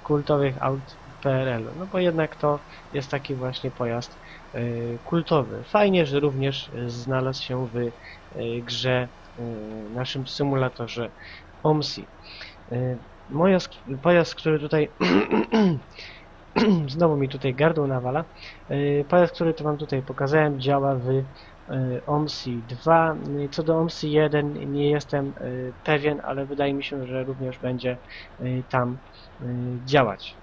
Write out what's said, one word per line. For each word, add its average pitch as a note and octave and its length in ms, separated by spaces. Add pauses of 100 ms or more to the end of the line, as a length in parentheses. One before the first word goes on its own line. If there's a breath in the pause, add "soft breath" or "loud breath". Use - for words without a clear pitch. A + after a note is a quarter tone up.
kultowych C#3+ 600
aut C3+ 320 (280)
P C#3+ 60
R C3 180
L-u. A#2+ 320
No F#3 60
bo F#3+ 140
jednak D#3+ 360
to D3 240 (340 loud breath)
jest C#3 180
taki C3+ 240
właśnie B2+ 360
pojazd, A#2 440 (380 loud breath)
e, A#2 60 (460)
kultowy. B2+ 580
Fajnie, F#3+ 420
że C#3 140
również, C3+ 560
e, A#2+ 140
znalazł C3 540
się B2+ 240
w, A2+ 100
e, A#2+ 140 (680 loud breath)
grze, B2 460 (320)
e, A#2+ 40 (520)
naszym C3 320
symulatorze B2+ 840 (540 loud breath)
omsi. D#3 420 (680 loud breath)
E, B2+ 240 (340)
moja F3+ 280
sk-, - 440
pojazd, E3+ 340
który D#3 240
tutaj D3+ 360
<clears throat> - 40 (1900 loud breath)
znowu D#3 300
mi C#3 120
tutaj C3+ 240
gardło D3 340
nawala. C3 360 (460 loud breath)
E, C#3+ 340
pojazd, E3+ 300
który E3 200
to D3+ 100
wam D3+ 140
tutaj C#3+ 240
pokazałem, C#3+ 600
działa C#3 340
w, B2 140
e, C3+ 140 (840 loud breath)
omsi D3 640
dwa. D#3+ 460 (360)
Co E3 120
do D#3+ 160
omsi D#3+ 320
jeden D3 640
nie C#3+ 160
jestem, C#3+ 380
e, C#3 40 (520)
pewien, D3 420
ale C3+ 200
wydaje C#3 280
mi C#3 100
się, C3+ 240
że C3 160
również C3 340
będzie, B2+ 400 (440 loud breath)
e, B2 40 (240)
tam, B2+ 280 (440 loud breath)
e, B2 40 (400)
działać. C3 580